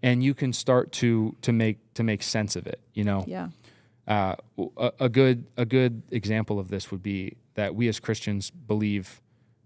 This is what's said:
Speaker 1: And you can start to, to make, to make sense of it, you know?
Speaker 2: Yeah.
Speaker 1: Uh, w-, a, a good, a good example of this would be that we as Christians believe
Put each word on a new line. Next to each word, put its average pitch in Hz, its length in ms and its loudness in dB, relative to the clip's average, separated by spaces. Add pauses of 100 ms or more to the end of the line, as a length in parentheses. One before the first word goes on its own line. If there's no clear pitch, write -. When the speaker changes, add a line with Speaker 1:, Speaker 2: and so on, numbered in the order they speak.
Speaker 1:
And 123 180 4
you 135 120 2
can 131 180 -2
start 123 420 2
to, 113 500 0
to 120 100 2
make, 113 240 2 (160)
to 117 100 -2
make 107 200 0
sense 104 340 -2
of 87 100 -10
it, - 140 -10 (120)
you 104 120 -2
know? 98 200 0
Speaker 2:
Yeah. 180 240 -10 (560)
Speaker 1:
Uh, 98 300 0 (220)
w-, - 180 -6
a, 123 160 0 (100)
a 127 80 4
good, 127 360 4 (100)
a 123 100 0
good 120 360 2 (100)
example 107 480 -2
of 92 100 -6
this 98 220 -6
would 92 120 -8
be 98 340 -6 (160)
that 98 220 -2
we 117 120 0
as 107 140 0
Christians 104 480 -4
believe 107 720 -4 (440)